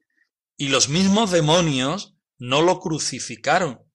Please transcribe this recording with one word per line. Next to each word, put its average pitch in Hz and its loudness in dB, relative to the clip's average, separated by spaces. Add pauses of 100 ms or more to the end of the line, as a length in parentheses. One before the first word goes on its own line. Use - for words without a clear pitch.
(560)
"Y 143 -6
los 127 2
mismos 190 2
demonios 160 0 (240)
no 131 -2
lo 180 2
crucificaron, 151 -4 (140)